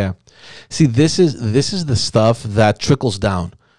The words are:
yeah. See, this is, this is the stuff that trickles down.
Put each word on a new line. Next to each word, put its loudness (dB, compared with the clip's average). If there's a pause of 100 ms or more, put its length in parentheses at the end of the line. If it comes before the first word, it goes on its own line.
yeah. -4 (560)
See, 2
this 0
is, 4 (280)
this 0
is -4
the -2
stuff 0 (160)
that 4
trickles 0
down. -4 (260)